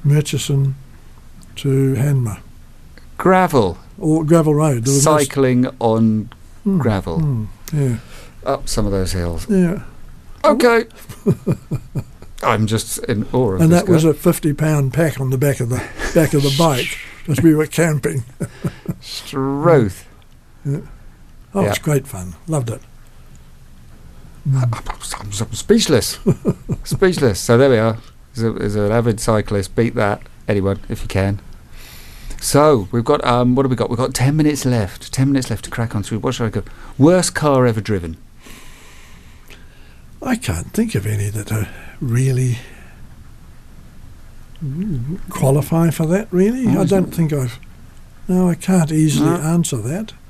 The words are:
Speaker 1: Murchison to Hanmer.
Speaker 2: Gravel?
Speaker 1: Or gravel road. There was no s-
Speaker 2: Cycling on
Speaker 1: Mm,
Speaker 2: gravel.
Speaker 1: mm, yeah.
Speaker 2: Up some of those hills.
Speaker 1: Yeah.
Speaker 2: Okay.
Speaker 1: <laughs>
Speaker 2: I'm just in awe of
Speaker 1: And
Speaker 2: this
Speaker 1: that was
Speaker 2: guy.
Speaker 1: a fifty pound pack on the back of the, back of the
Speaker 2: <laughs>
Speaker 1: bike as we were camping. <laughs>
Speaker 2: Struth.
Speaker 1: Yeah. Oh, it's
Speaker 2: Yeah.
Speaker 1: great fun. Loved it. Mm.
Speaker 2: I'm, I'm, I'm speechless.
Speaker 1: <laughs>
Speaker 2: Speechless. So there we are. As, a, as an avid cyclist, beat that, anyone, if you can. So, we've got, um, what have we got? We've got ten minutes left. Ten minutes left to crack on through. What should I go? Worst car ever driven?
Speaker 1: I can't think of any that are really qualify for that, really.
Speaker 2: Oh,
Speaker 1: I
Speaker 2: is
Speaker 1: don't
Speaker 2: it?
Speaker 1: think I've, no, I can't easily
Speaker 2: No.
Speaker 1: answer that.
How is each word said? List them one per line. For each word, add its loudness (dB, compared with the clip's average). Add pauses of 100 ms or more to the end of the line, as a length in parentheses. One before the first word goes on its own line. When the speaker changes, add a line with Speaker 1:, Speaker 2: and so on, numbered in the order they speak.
Speaker 1:
Murchison 0 (800)
to 0
Hanmer. 0 (760)
Speaker 2:
Gravel? 2 (200)
Speaker 1:
Or 0
gravel 4
road. 2
There 2
was 4
no 6
s- 2
Speaker 2:
Cycling 2 (140)
on 2 (380)
Speaker 1:
Mm, 2
Speaker 2:
gravel. 0
Speaker 1:
mm, 0 (260)
yeah. 0 (480)
Speaker 2:
Up -4
some 0
of 0
those 0
hills. -4
Speaker 1:
Yeah. 0 (600)
Speaker 2:
Okay. 4 (400)
Speaker 1:
<laughs> -4
Speaker 2:
I'm 2
just -2
in -2
awe 2
of -2
Speaker 1:
And 6
Speaker 2:
this 6
Speaker 1:
that -4
was 6
Speaker 2:
guy. 6
Speaker 1:
a 2
fifty 0
pound 0
pack 0
on -2
the 0
back 0
of -2
the, -2 (320)
back 4
of 4
the 0
Speaker 2:
<laughs> -2
Speaker 1:
bike 0 (300)
as 0
we 6
were 2
camping. 0 (140)
<laughs> -8
Speaker 2:
Struth. 0 (600)
Speaker 1:
Yeah. -4 (720)
Oh, 2
it's -2
Speaker 2:
Yeah. -10
Speaker 1:
great 0
fun. -12 (120)
Loved -2
it. -8 (1600)
Mm. 2
Speaker 2:
I'm, 0
I'm, -10 (220)
I'm -10
speechless. 2 (340)
Speaker 1:
<laughs> -8
Speaker 2:
Speechless. 0
So 2
there 6
we 4
are. 2 (400)
As, -4
a, 0
as -2
an 2
avid 2
cyclist, 0
beat 0
that, 0 (260)
anyone, 0 (120)
if -6
you -6
can. 0 (1000)
So, 4
we've 0
got, 0
um, 4
what 2
have 0
we 0
got? -2
We've -4
got -2
ten 2
minutes 0
left. -2
Ten 0
minutes 0
left -6
to -12
crack -4
on -2
through. -6
What -2
should -4
I -2
go? -4 (360)
Worst 6
car 2
ever 0
driven? -6 (2000)
Speaker 1:
I 0
can't -6
think 0
of -2
any -4
that -8
are -4 (320)
really 0 (2750)
qualify 2
for -2
that, 0
really. 2
Speaker 2:
Oh, 2
Speaker 1:
I 2
Speaker 2:
is 0
Speaker 1:
don't 2
Speaker 2:
it? -12
Speaker 1:
think 0
I've, -4 (720)
no, 4
I 2
can't 2
easily 4
Speaker 2:
No. 2
Speaker 1:
answer 0
that. -6 (180)